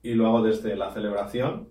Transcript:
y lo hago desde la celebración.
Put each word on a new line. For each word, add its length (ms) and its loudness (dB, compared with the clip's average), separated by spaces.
y 120 -4
lo 120 6
hago 160 4
desde 340 0
la 140 -6
celebración. 800 -4